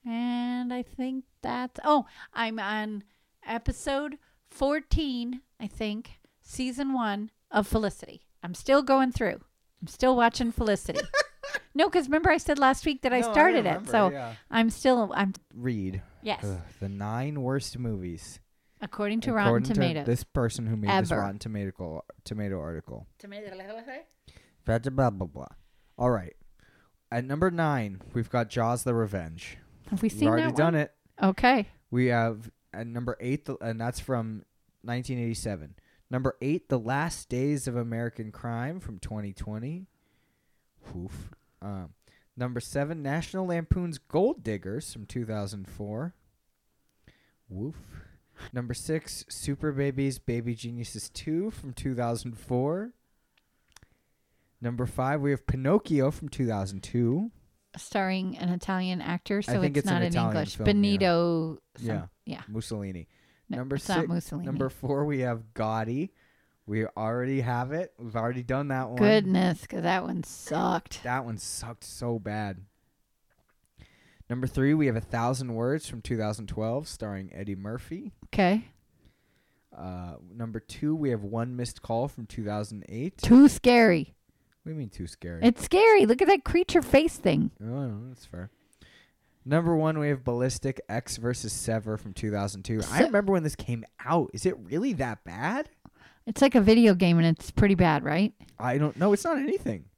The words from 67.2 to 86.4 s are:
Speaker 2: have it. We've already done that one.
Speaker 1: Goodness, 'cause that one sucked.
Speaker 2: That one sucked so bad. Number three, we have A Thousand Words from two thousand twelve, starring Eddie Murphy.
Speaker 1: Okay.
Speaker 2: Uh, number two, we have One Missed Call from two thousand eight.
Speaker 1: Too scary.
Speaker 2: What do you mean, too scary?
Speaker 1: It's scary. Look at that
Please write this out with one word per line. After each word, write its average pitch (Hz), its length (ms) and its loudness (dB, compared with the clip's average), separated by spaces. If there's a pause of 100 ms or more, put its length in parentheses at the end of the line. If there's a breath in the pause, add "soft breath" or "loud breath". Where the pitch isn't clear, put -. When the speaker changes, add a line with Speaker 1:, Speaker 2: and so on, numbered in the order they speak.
Speaker 2:
have 127 320 -2
it. 170 260 -6
We've 113 160 -12
already 120 300 -2
done 135 240 -2
that 131 200 -2
one. 123 100 -8
Speaker 1:
Goodness, 190 680 4
'cause 185 160 -6
that 175 220 0
one 165 180 -6
sucked. 175 800 -4
Speaker 2:
That 123 220 -4
one 113 140 -8
sucked - 460 -10
so 120 340 -6
bad. 104 420 -6 (1700 soft breath)
Number 127 160 -2
three, 135 280 4
we 151 120 4
have 117 100 2
A 113 40 0
Thousand 123 540 -2
Words 127 340 -2
from 117 120 -12
two 120 160 -4
thousand 107 300 -4
twelve, 117 420 -4
starring 98 460 -8
Eddie 98 220 -8
Murphy. 120 560 -10 (140)
Speaker 1:
Okay. 202 420 2 (1080)
Speaker 2:
Uh, 90 380 -10 (200)
number 113 260 -8
two, - 340 -4
we 147 160 0
have 110 140 -2
One 117 320 -4
Missed 123 260 -6
Call 117 260 -2
from 117 180 -12
two - 180 -8
thousand 104 440 -6
eight. 127 300 -6
Speaker 1:
Too 269 300 12
scary. 220 640 6 (480)
Speaker 2:
What 156 80 -12
do 160 40 -8
you 156 40 -6
mean, 117 120 -8
too - 180 -10
scary? 87 340 -10
Speaker 1:
It's 240 220 6
scary. 415 420 8
Look 247 160 4
at 330 60 6
that 359 160 6